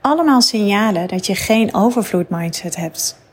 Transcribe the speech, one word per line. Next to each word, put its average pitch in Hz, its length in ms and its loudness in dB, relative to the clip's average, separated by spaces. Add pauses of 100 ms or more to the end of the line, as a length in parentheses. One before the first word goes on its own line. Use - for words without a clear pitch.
Allemaal 294 400 4
signalen 202 680 0
dat 185 180 -4
je 196 80 0
geen 220 400 0
overvloed 208 540 0
mindset 170 480 -6
hebt. - 420 -8 (140)